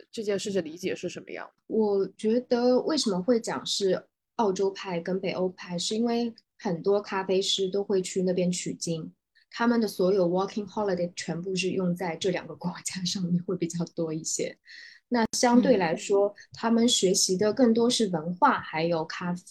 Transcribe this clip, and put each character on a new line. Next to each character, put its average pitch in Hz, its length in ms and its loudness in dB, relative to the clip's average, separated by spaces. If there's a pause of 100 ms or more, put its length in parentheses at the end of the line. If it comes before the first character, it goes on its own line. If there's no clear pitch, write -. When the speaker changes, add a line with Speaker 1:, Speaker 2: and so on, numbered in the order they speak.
(120)
Speaker 1:
这 226 120 -8
件 202 140 0
事 202 140 -4
的 190 100 0
理 160 140 -6
解 180 200 -4
是 180 120 -8
什 - 140 -10
么 - 100 -16
样？ 85 160 -10 (200)
Speaker 2:
我 202 380 0 (120)
觉 220 240 2
得 247 400 4
为 311 160 0
什 233 120 0
么 185 120 0
会 233 180 2
讲 160 260 -6
是 - 360 0 (360)
澳 208 140 2
洲 190 200 2
派 185 280 -6
跟 185 200 -2
北 185 140 -4
欧 185 160 -2
派， 180 280 -10
是 214 180 -4
因 226 80 0
为 233 300 0 (260)
很 170 220 -2
多 202 200 2
咖 196 220 -4
啡 190 180 2
师 190 280 0
都 202 140 -2
会 196 180 0
去 185 220 -2
那 185 100 2
边 180 180 2
取 175 220 -4
经， 165 360 -6 (420)
他 233 160 -2
们 233 120 2
的 214 80 2
所 185 260 2
有 185 140 4
working 196 380 -2
holiday 185 500 -2
全 170 260 -6
部 190 140 -6
是 180 140 -2
用 180 260 0
在 175 220 -4
这 196 140 -2
两 165 140 -4
个 160 100 -12
国 - 140 -6 (140)
家 - 220 -8
上 185 180 -4
面 175 220 0
会 190 100 -2
比 175 120 -2
较 170 180 -4 (100)
多 160 160 -4
一 156 100 -6
些。 - 360 -6 (500)
那 233 240 2
相 240 300 6
对 254 160 6
来 175 180 2
说， 202 320 2
Speaker 1:
嗯。 208 60 -4 (200)
Speaker 2:
他 226 180 -2
们 226 160 4
学 190 260 4
习 185 240 2
的 214 160 2
更 233 200 6
多 233 160 4
是 226 200 2
文 170 260 -2
化， 240 240 4
还 160 240 -4
有 165 220 0
咖 175 280 -6 (180)